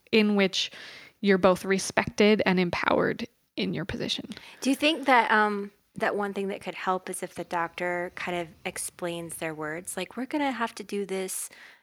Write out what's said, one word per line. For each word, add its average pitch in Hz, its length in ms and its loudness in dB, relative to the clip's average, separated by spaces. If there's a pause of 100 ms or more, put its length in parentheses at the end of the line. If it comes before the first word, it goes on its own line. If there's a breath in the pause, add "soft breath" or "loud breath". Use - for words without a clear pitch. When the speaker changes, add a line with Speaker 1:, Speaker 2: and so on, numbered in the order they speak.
(120)
Speaker 1:
in 208 240 4
which 190 340 2 (520 loud breath)
you're 196 160 6
both 185 260 4
respected 202 800 4
and 185 160 4
empowered - 640 2 (300)
in 185 160 -2
your 165 140 -4
position. - 420 -6 (320 loud breath)
Speaker 2:
Do 240 80 -2
you 269 80 2
think 294 300 0
that, 240 240 6
um, 208 400 2 (260)
that 214 180 0
one 202 200 -4
thing 196 140 -4
that 202 120 -8
could 180 140 -10
help 185 340 -2
is 185 140 -8
if 175 120 -10
the 175 100 -8
doctor 175 720 -4
kind 175 220 -4
of 170 100 -6 (180)
explains 170 720 -8
their 160 180 -6
words, 156 420 -8
like, 185 180 -8
"We're 254 120 -6
gonna 285 260 -2
have 226 220 -4
to - 100 -10
do 202 220 -4
this 185 420 -6 (340 soft breath)